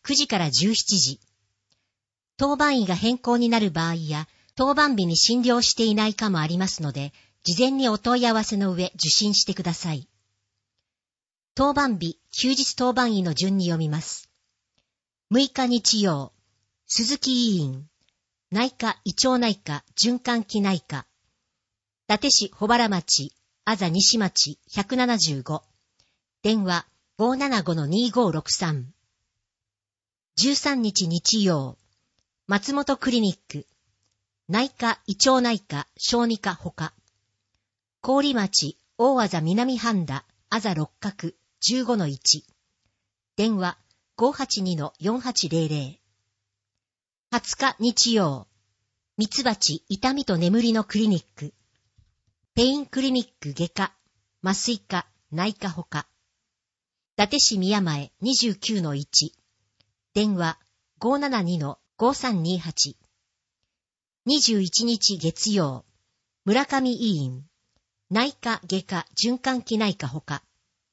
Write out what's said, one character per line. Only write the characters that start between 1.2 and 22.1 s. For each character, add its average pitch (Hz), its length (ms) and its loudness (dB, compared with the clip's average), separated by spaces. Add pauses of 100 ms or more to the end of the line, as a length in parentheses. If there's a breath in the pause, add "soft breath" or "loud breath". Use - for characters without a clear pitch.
当 285 180 2
番 277 260 2
医 190 60 0
が 180 80 0
変 226 220 0
更 240 200 0
に 240 120 2
な 226 100 4
る 208 100 2
場 165 200 -2
合 170 60 -2
や、 156 320 -6 (280 soft breath)
当 269 180 2
番 294 220 4
日 190 100 2
に 165 120 2
診 240 240 4
療 240 200 4
し - 140 2
て 233 80 2
い 220 100 4
な 214 140 2
い 214 60 -2
か 214 160 -2
も 175 100 2
あ 156 80 0
り 175 100 -2
ま 190 100 0
す 175 140 -6
の 147 100 -2
で、 139 220 -8 (300 soft breath)
事 175 160 -2
前 262 120 4
に 269 180 2
お 214 80 0
問 247 240 2
い 240 40 2
合 226 80 4
わ 220 100 2
せ 208 140 -2
の 196 140 0
上 175 240 -2
受 156 140 -2
診 208 240 2
し - 120 4
て 190 80 -2
く 185 100 -6
だ 170 100 -2
さ 165 200 -4
い。 139 140 -8 (1500)
当 277 200 2
番 262 260 0
日、 165 200 -6 (120)
休 - 180 0
日 262 260 0
当 247 180 0
番 233 220 0
医 190 80 0
の 165 100 -2
順 190 240 0
に 185 80 0
読 170 120 0
み 156 120 -2
ま 151 120 -2
す。 - 280 -12 (1000)
六 262 220 4
日 262 160 -2
日 220 340 2
曜、 151 300 0 (560)
鈴 233 320 -2
木 240 360 0
医 - 20 0
院、 139 320 -6 (640)
内 240 200 -2
科、 - 320 -6
胃 185 80 -4
腸 254 260 2
内 233 200 0
科、 - 260 -10 (180)
循 240 200 0
環 233 240 -2
器 214 160 -2
内 190 180 0
科。 - 260 -10 (1000)
伊 - 20 -20
達 254 240 2